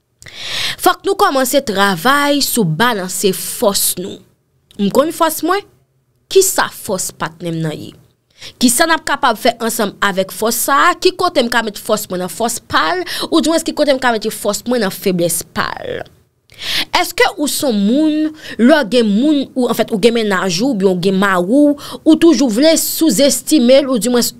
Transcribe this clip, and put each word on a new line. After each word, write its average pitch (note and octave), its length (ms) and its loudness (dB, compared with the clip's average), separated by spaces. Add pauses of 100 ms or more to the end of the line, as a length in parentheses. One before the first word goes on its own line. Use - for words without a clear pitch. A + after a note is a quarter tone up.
(760)
Faut - 140 0
que F4 160 -4
nous G4 80 0
commencer C#4 500 2
travail A#3+ 800 2
sur G#3+ 240 0
balancer F#3 680 -2
force - 640 -2
nous. G3+ 220 -10 (600)
M G3+ 140 0
konn D4+ 200 2
force D#4+ 300 -2
moi? F4+ 140 0 (720)
Qui F#3+ 140 4
sa - 260 -2
force - 420 -6
patron E3 420 -8
nan D#3+ 200 -4
ye? D#3+ 220 -14 (640)
Qui B3 120 4
ça E4 160 2
n'a E4 100 2
capable C#4 420 0
faire A#3+ 220 0
ensemble A3+ 400 -4
avec F#3+ 320 -2
force A3+ 240 -4
ça? D4+ 440 2
Qui F4+ 140 2
côté F4+ 240 -2
m A#3+ 100 2
ka A#3+ 140 0
mettre G#3+ 180 -10
force G#3 300 -4
moi F3+ 80 -4
dans F3+ 80 -4
force A3+ 320 -4
pâle D#4+ 460 -2 (260)
ou D#4+ 100 2
du B3+ 80 0
moins D#4+ 120 2
qui D#4+ 120 -4
côté D4 200 2
m C4 80 -2
ka B3+ 100 0
mettre A3 220 -2
force - 340 -4
moi A#3+ 140 0
dans F#3+ 100 -2
faiblesse F3 540 -2
pâle? - 580 -8 (1000)
Est-ce F4 140 -4
que A#4+ 80 2 (160)
ou D4 80 0
son C4+ 260 -2
moun, D4+ 600 2 (260)
lò D4 220 4 (100)
gen A#3+ 160 2
moun C4 380 2 (100)
ou B3 140 0
en A3+ 60 -2
fait A3+ 180 -2
ou G3+ 100 0
gen A3+ 120 4
ménage F#3+ 460 0
ou C4 140 0
bien F#3+ 140 2
ou F#3 120 0
gen F#3+ 140 0
marou G3+ 640 2 (280)
ou D#4 120 6
toujours C#4+ 340 4
vle D4 260 4
sous-estimer C4+ 1120 2
ou B3+ 100 0
du A3 140 -2
moins A#3+ 160 2 (140)